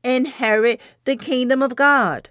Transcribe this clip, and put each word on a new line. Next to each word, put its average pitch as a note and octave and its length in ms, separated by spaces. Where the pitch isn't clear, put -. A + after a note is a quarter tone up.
inherit A#3+ 760
the C4+ 100
kingdom B3+ 460
of C4 140
God. C4 560